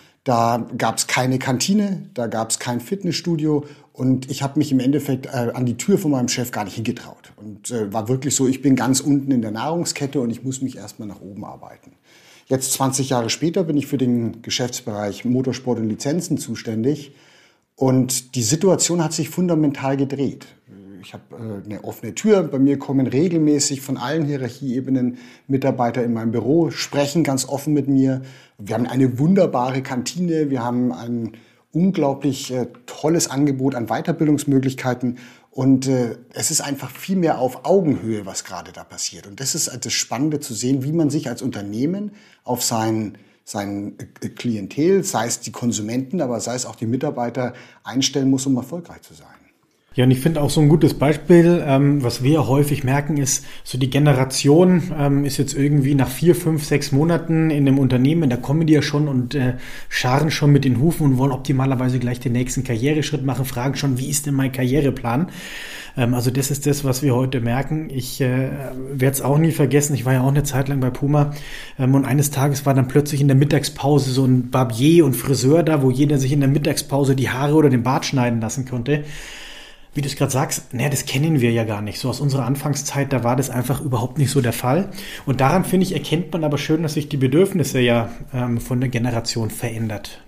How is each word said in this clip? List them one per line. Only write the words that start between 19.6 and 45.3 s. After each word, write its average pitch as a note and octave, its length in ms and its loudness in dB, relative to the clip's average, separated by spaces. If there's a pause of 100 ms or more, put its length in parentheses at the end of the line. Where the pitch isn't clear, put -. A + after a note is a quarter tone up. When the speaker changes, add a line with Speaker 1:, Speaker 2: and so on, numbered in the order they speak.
Speaker 1:
gedreht. C3+ 520 -4 (540)
Ich - 120 -20
habe, G#2 180 -18
äh, G#2 340 -12
eine G#2 200 -12
offene - 280 -10
Tür, G3+ 300 4
bei C#3 160 -4
mir C#3 180 4
kommen C3+ 300 -2
regelmäßig D3 720 0
von C3+ 160 -6
allen D3+ 300 -4
Hierarchieebenen C3 920 -2 (300)
Mitarbeiter B2+ 560 0
in A#2+ 80 0
mein A2+ 200 -2
Büro, C3+ 400 2
sprechen C#3+ 520 -2
ganz C3+ 240 0
offen C#3+ 260 -4
mit C#3 140 2
mir. C3+ 340 2 (360)
Wir G#2 180 -6
haben A#2+ 100 0
eine B2 320 0
wunderbare C3+ 640 2
Kantine, D3+ 680 -2
wir C3 120 -2
haben B2 300 0
ein A#2 460 -6 (340)
unglaublich, D3 800 0
äh, B2+ 160 -2 (180)
tolles - 440 0
Angebot C3+ 460 0
an A#2 120 -4
Weiterbildungsmöglichkeiten C3+ 1300 0 (320)
und, C3 360 2
äh, B2 300 0 (160)
es A#2 180 -4
ist D#3 80 -2
einfach C#3 320 -8
viel - 240 -6
mehr D#3+ 240 2
auf B2+ 240 -2
Augenhöhe, A2 600 0
was F#2 180 -10
gerade F2+ 300 -14
da E2+ 100 -16
passiert. - 420 -10
Und - 140 -18
das C3+ 160 -4
ist, - 140 -4
äh, B2+ 100 -12
das A2+ 140 -6
Spannende D3 480 -2
zu - 120 -10
sehen, B2+ 300 0
wie D3 80 -4
man D#3+ 180 2
sich D3 200 -2
als - 120 -8
Unternehmen B2+ 680 -4 (320)
auf B2 180 -4
sein, A2 560 -2 (280)
sein, G2+ 480 -6 (280)
äh, A2+ 60 -8
Klientel, C#3 800 -2
sei A#2 220 -2
es A2+ 120 -6